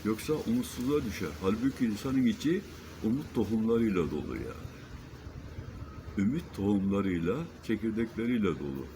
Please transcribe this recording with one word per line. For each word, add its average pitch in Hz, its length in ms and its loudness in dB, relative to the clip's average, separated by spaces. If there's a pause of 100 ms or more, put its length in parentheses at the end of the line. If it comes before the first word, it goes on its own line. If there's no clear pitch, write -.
Yoksa 110 280 0
umutsuzluğa 127 720 0
düşer. 95 240 -2 (140)
Halbuki 117 440 2
insanın 131 400 2
içi 151 340 4 (440)
umut 127 300 0
tohumlarıyla 110 760 4
dolu 69 260 -4
yani. 58 340 -8 (1500)
Ümit 123 260 2 (120)
tohumlarıyla, 98 800 2 (280)
çekirdekleriyle 110 840 0
dolu. 69 480 -2